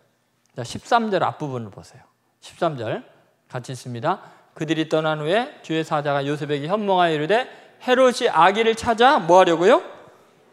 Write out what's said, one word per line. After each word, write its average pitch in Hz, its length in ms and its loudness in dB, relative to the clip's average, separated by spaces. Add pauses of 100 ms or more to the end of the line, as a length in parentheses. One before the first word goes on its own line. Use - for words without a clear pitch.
(560)
자, 156 80 -8
십삼 220 460 -2
절 175 140 0
앞부분을 123 480 -6
보세요. - 320 -20 (380)
십삼 160 360 -6
절 131 260 -8 (440)
같이 127 240 -12
읽습니다. 127 500 -8 (320)
"그들이 156 360 -4
떠난 156 320 -2
후에 208 420 -4
주의 160 200 -4
사자가 143 440 -4
요셉에게 147 400 -6
현몽하여 185 460 0
이르되, 180 360 0 (380)
헤롯이 247 420 2
아기를 208 460 4
찾아 240 440 2
뭐 175 200 4
하려고요? 185 420 4 (720)